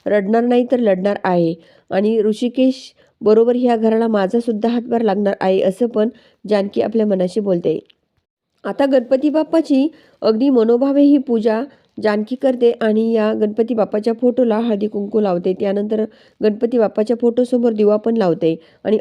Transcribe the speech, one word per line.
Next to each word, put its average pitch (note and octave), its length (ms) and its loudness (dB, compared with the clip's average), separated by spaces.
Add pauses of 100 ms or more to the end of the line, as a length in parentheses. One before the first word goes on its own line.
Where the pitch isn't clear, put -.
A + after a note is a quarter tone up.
रडणार G#3 380 0
नाही B3 260 2
तर B3 100 0
लढणार G3+ 440 0
आहे E3+ 300 0 (360)
आणि G#3+ 320 0
ऋषिकेश B3 600 0 (380)
बरोबर A3+ 360 4
ह्या B3 200 0
घराला A3 320 2
माझासुद्धा A3 600 -2
हातभार A#3 340 -2
लागणार G3+ 380 0
आहे," F#3+ 220 0
असं F#3+ 240 0
पण A3+ 220 0 (360)
जानकी G3+ 380 -2
आपल्या G#3+ 240 0
मनाशी F#3 340 -2
बोलते. F3 380 -2 (840)
आता G#3 220 -2
गणपती C4+ 440 0
बाप्पाची D#4 560 0 (360)
अगदी A3 280 2
मनोभावे B3 520 2
ही C#4+ 160 6
पूजा A3+ 440 0 (360)
जानकी G#3+ 380 -2
करते B3 340 2 (100)
आणि A3 320 0
या A3 200 2
गणपती A3 420 -2
बाप्पाच्या G#3+ 460 -2
फोटोला A#3+ 380 2
हळदी G#3+ 280 -2
कुंकू G#3 340 -4
लावते. F#3 320 0
त्यानंतर G#3 520 -4 (360)
गणपती A3 380 0
बाप्पाच्या A3 420 0
फोटोसमोर A#3+ 520 0
दिवा G#3 240 2
पण A3+ 200 -2
लावते E3+ 380 0 (300)
आणि G#3+ 160 0